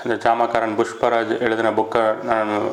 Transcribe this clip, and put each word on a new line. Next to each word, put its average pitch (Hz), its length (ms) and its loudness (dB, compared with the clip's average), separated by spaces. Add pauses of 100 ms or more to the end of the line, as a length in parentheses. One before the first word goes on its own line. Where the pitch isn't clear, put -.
இந்த 117 200 -2
ஜாமக்காரன் 113 520 2
புஷ்பராஜ் 117 640 0
எழுதின 113 320 0
புக்கை 110 520 0
நான் 110 280 0 (220)